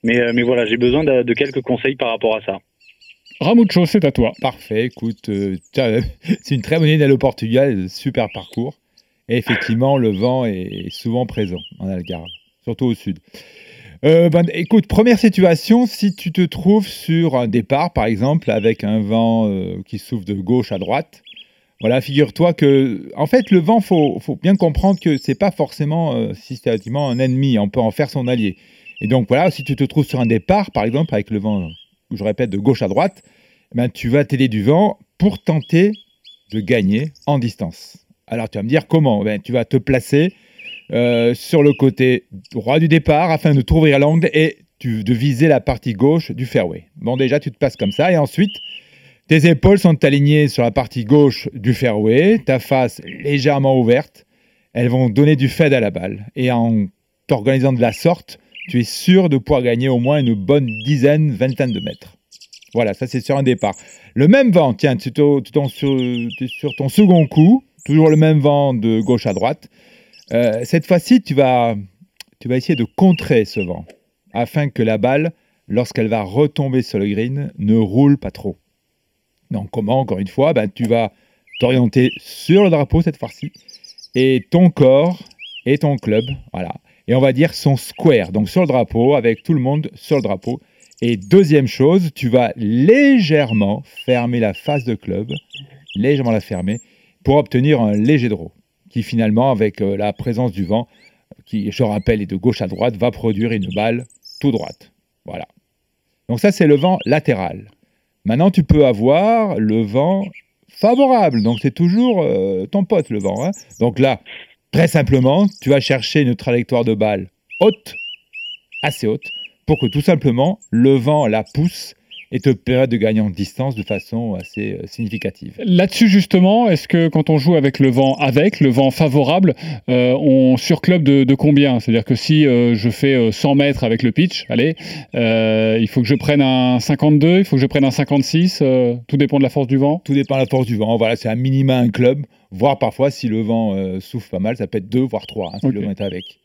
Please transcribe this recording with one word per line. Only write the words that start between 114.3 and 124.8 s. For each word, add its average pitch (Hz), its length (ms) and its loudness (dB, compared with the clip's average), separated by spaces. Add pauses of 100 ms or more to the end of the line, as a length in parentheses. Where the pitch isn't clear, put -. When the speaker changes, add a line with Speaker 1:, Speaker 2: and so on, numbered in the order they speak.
Speaker 3:
très 165 180 2
simplement, 139 580 2 (140)
tu - 80 -6
vas 139 120 4
chercher 135 420 -2
une 123 120 0
trajectoire 120 520 -2
de 110 80 0
balle 101 340 -2 (320)
haute, 208 340 0 (880)
assez - 240 -6
haute, - 220 -6 (380)
pour 151 120 0
que - 60 -2
tout 135 160 -2
simplement, 143 580 0 (120)
le 127 240 4
vent 139 320 0
la 110 260 -2
pousse - 420 -4 (380)
et 127 80 -4
te 139 100 2
permette 127 400 0
de 120 60 0
gagner 110 240 0
en 104 100 -2
distance 107 460 -6
de 104 80 -8
façon 110 500 -8
assez, 104 380 -10
euh, 90 140 -12